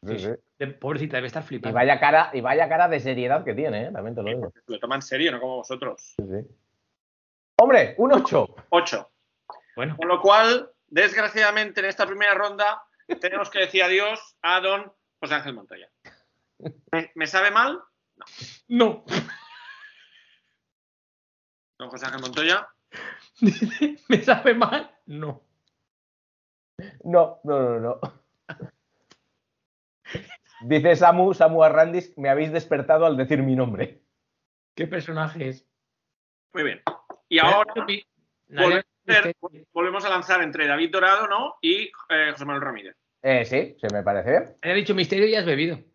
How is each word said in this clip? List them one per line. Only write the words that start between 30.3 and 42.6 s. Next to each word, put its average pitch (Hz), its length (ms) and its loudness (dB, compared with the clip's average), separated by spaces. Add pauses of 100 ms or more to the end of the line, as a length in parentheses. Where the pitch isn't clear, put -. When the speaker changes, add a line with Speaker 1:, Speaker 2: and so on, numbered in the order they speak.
Speaker 1:
Dice 151 320 4
Samu, 180 380 6
Samu 160 300 4
Arrandis, 165 540 2
"Me 139 120 -4
habéis 151 220 0
despertado 160 540 2
al 151 120 2
decir 135 240 0
mi 135 140 0
nombre". 117 480 -6 (720)
Speaker 2:
¿Qué 247 120 -6
personaje 160 640 -8
es? - 180 -16 (840)
Speaker 3:
Muy 170 100 -4
bien. 120 180 -6 (480)
Y 160 80 2
Speaker 2:
Nadie 165 160 6
Speaker 3:
ahora 214 180 2
Speaker 2:
ha - 20 -12
dicho 214 120 -6
mi-, 202 200 -8 (420)
nadie 143 120 -14
ha 139 80 4
Speaker 3:
volvemos 185 180 0
Speaker 2:
dicho - 40 -20 (180)
Speaker 3:
a - 120 0
hacer, 196 60 0 (160)
Speaker 2:
misterio. 156 320 -16
Speaker 3:
volvemos 185 320 -4
a 202 40 -2
lanzar 185 340 0
entre 151 240 -4
David 156 240 0
Dorado, 196 360 2
¿no? 214 340 -4
Y, 190 300 0 (180)
eh, 156 220 2
José 143 140 -10
Manuel 139 180 -6